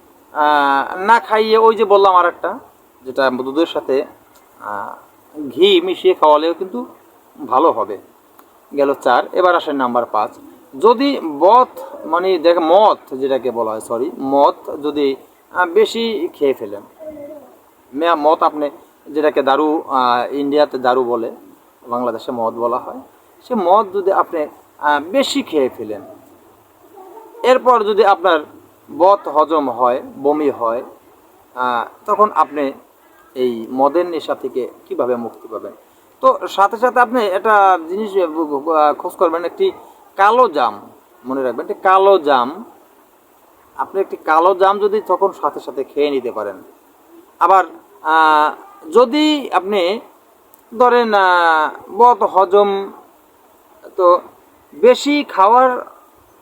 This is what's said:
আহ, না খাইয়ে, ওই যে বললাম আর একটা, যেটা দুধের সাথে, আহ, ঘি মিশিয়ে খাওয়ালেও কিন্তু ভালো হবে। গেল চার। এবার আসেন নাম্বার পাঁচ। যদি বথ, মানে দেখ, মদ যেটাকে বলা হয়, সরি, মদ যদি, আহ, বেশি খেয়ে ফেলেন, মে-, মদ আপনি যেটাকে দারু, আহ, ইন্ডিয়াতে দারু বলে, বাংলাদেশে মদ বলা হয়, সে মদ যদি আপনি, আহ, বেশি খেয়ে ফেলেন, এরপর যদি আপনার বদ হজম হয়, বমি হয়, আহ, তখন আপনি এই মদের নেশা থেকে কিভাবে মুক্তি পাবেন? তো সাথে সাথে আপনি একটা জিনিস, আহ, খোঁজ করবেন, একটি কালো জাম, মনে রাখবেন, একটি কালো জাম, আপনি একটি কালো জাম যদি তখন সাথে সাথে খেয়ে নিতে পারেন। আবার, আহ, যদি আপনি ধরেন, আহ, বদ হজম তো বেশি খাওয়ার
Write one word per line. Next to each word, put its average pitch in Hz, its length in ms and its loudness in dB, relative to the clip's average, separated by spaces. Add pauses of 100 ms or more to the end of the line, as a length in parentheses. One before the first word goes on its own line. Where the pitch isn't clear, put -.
(340)
আহ, 143 640 0
না 214 220 4
খাইয়ে, 220 380 0
ওই 226 180 4
যে 214 100 0
বললাম 196 300 4
আর 175 100 4
একটা, 175 340 -6 (460)
যেটা 131 240 -2
দুধের 135 360 -4
সাথে, 143 400 -4 (540)
আহ, 104 360 -12 (540)
ঘি 175 320 2
মিশিয়ে 185 320 0
খাওয়ালেও 156 400 2
কিন্তু 196 320 -10 (600)
ভালো 139 240 2
হবে। 104 260 -6 (800)
গেল 139 160 0
চার। 131 380 0
এবার 180 240 2
আসেন 156 200 -4
নাম্বার 120 300 -2
পাঁচ। 107 260 -4 (480)
যদি 240 400 2 (200)
বথ, 220 280 4 (380)
মানে 180 320 -2
দেখ, 170 200 2
মদ 170 580 2
যেটাকে 131 360 -4
বলা 113 200 -4
হয়, 110 80 -8
সরি, 120 400 -6
মদ 139 640 0
যদি, 143 340 -2 (360)
আহ, 180 140 0
বেশি 202 680 -2
খেয়ে 139 200 -2
ফেলেন, 101 280 -10 (1120)
মে-, 165 220 0
মদ 156 280 0
আপনি 151 260 -2 (380)
যেটাকে 147 340 -2
দারু, 151 460 0
আহ, 123 460 -2
ইন্ডিয়াতে 143 440 0
দারু 127 260 0
বলে, 120 280 -4 (560)
বাংলাদেশে 120 440 -6
মদ 113 220 -4
বলা 117 240 -4
হয়, 214 220 -12 (440)
সে 247 120 -6
মদ 190 380 2
যদি 190 180 -2
আপনি, 170 340 -2 (340)
আহ, 147 240 0
বেশি 262 380 -2
খেয়ে 139 360 -2
ফেলেন, 107 240 -12 (1400)
এরপর 247 400 4
যদি 208 220 2
আপনার 180 340 2 (580)
বদ 196 300 2
হজম 151 420 0
হয়, 123 320 0 (160)
বমি 147 320 0
হয়, 117 340 -4 (720)
আহ, 123 300 -4 (200)
তখন 214 300 2
আপনি - 360 -2 (640)
এই 120 360 -4
মদের 139 340 2
নেশা 156 300 -6
থেকে 127 340 -8 (180)
কিভাবে 127 280 -2
মুক্তি 113 320 -12
পাবেন? 101 260 -14 (480)
তো 254 260 0
সাথে 196 300 0
সাথে 247 220 0
আপনি 240 260 0
একটা 196 640 2
জিনিস, 196 300 -6
আহ, 156 760 0
খোঁজ 175 200 -8
করবেন, 170 320 -2
একটি 185 260 -2 (440)
কালো 220 320 4
জাম, 120 340 -2 (440)
মনে 131 180 -6
রাখবেন, 127 260 -6
একটি 202 140 -10
কালো 190 340 6
জাম, 143 460 -2 (1120)
আপনি 190 240 -6
একটি 190 160 -6
কালো 165 380 2
জাম 196 240 2
যদি 202 280 0
তখন 190 240 0 (100)
সাথে 147 180 -4
সাথে 139 240 -10
খেয়ে 147 260 -2
নিতে 123 220 -4
পারেন। 101 320 -10 (760)
আবার, 185 240 4 (400)
আহ, 156 520 2 (340)
যদি 262 640 2
আপনি 185 460 -2 (800)
ধরেন, 240 340 2
আহ, 170 800 2
বদ 233 320 4
হজম 196 680 2 (1040)
তো 180 260 4 (520)
বেশি 254 500 2
খাওয়ার 247 640 2 (560)